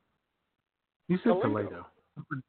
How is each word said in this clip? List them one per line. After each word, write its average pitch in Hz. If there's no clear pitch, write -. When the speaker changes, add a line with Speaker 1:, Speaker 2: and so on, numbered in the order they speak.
Speaker 1:
You 180
said 233
Speaker 2:
Toledo. 120
Speaker 1:
Toledo. 98
I'm 143
pre-, 135